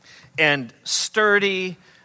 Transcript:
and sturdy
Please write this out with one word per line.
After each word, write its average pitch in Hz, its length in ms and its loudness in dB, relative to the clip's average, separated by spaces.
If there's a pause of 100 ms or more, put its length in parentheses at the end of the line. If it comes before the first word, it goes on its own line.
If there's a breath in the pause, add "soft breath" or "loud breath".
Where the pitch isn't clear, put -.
(380 loud breath)
and 143 360 0 (100)
sturdy 196 920 0 (280 soft breath)